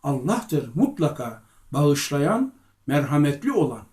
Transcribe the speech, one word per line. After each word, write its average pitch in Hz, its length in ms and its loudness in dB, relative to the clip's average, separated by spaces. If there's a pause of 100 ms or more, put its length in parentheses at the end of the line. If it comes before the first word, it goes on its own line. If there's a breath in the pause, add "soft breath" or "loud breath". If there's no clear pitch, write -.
Allah'tır 143 720 -2
mutlaka 143 680 -2 (300 soft breath)
bağışlayan, 147 800 2 (320 soft breath)
merhametli 143 640 2
olan. 127 300 0 (100)